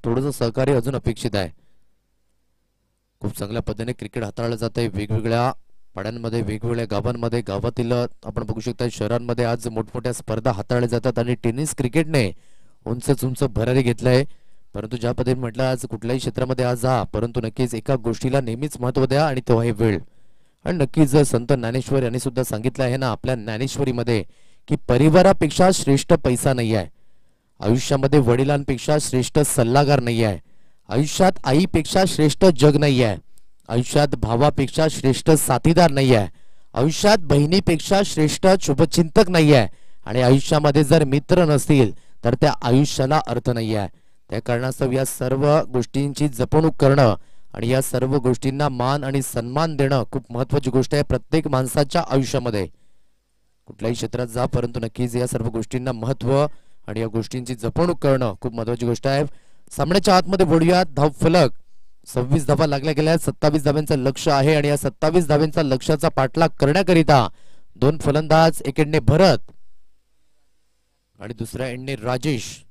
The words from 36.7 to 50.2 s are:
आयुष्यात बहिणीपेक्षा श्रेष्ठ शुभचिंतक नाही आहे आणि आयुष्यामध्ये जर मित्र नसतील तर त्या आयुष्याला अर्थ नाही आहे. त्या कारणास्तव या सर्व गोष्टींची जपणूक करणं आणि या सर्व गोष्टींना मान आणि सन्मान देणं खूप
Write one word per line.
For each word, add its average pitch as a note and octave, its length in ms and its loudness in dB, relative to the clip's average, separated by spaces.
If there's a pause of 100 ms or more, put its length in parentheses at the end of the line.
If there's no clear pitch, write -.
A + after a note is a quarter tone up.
आयुष्यात G3+ 500 2
बहिणीपेक्षा D#3+ 840 2
श्रेष्ठ D#3 400 0 (160)
शुभचिंतक E3 680 2
नाही D#3+ 240 6
आहे A2 140 6 (380)
आणि A#2+ 160 0
आयुष्यामध्ये D3 640 4
जर D3+ 220 6
मित्र D#3 380 2
नसतील C#3 480 4 (320)
तर A#2 100 2
त्या C#3+ 180 2 (100)
आयुष्याला C3+ 640 2
अर्थ A#2+ 240 -4
नाही A2+ 240 -2
आहे. G2+ 140 -2 (420)
त्या A2+ 100 -6
कारणास्तव B2 520 -2
या C3 140 0
सर्व C3 400 -2 (260)
गोष्टींची C#3 560 -2
जपणूक D3 480 0
करणं C3+ 380 4 (400)
आणि A2 140 -6
या C3 140 2
सर्व C3 360 -2
गोष्टींना C3+ 500 -2
मान C3+ 360 -2
आणि C3+ 180 -2
सन्मान C3 540 -4
देणं C3+ 360 0
खूप C3 200 -8